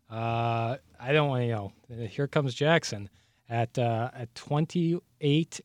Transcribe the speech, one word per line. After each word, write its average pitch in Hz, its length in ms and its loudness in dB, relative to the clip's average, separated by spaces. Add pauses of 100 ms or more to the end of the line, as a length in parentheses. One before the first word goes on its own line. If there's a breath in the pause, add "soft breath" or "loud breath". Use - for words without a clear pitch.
(100)
uh, 117 640 0 (240)
I 123 120 -2
don't 147 180 4
wanna, 123 160 0
you 117 60 0
know, 101 200 -4 (160)
here 117 380 -4
comes 135 280 0
Jackson. 139 540 0 (400)
At, 117 300 -2
uh, 117 360 0
at 120 200 -12
twenty-eight 160 1300 -2